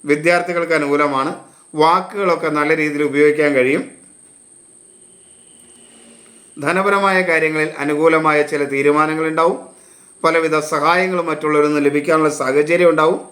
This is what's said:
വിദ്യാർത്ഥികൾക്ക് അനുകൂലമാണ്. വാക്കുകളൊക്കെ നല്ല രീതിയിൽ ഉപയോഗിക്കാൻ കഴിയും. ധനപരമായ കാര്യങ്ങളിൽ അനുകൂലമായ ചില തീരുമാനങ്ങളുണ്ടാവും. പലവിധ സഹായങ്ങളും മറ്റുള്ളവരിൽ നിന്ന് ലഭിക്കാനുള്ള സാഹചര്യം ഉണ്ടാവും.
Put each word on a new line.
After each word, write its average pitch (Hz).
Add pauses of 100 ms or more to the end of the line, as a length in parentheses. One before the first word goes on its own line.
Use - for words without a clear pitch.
വിദ്യാർത്ഥികൾക്ക് 165
അനുകൂലമാണ്. 147 (360)
വാക്കുകളൊക്കെ 170
നല്ല 151
രീതിയിൽ 151
ഉപയോഗിക്കാൻ 147
കഴിയും. 135 (2750)
ധനപരമായ 190
കാര്യങ്ങളിൽ 160
അനുകൂലമായ 151
ചില 147
തീരുമാനങ്ങളുണ്ടാവും. 156 (560)
പലവിധ 160
സഹായങ്ങളും 165
മറ്റുള്ളവരിൽ 151
നിന്ന് 147
ലഭിക്കാനുള്ള 147
സാഹചര്യം 151
ഉണ്ടാവും. 156 (120)